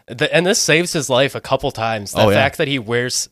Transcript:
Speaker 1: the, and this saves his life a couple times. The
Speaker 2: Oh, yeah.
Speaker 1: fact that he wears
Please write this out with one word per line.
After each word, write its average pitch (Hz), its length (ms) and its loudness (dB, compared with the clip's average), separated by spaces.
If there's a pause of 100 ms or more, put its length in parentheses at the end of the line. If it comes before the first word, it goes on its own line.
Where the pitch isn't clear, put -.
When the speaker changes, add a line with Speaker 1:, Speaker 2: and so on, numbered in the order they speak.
Speaker 1:
the, 135 280 -4
and 170 120 4
this 196 120 2
saves 165 340 0
his 147 160 -2
life 131 260 2
a 117 60 -8
couple 135 300 -2
times. 113 420 -6
The 95 100 0
Speaker 2:
Oh, 107 80 6
yeah. 98 60 4
Speaker 1:
fact 135 220 2
that 151 100 0
he 139 100 -2
wears 120 540 -4